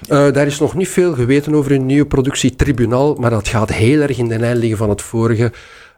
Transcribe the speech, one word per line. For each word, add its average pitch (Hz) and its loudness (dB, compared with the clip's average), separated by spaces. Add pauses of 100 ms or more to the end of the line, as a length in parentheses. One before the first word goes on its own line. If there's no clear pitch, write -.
Eh, 143 2
daar 139 2
is 143 -4
nog 127 0
niet 180 -2
veel 180 0
geweten 143 0
over 143 0
een 135 0
nieuwe 143 2
productie, 135 -2
Tribunaal, 127 0
maar 120 -2
dat 107 -2
gaat 110 -2
heel 117 2
erg 139 -2
in 120 -2
de 113 -4
lijn 120 0
liggen 113 -2
van 107 -2
het 101 -2
vorige. 117 0 (460)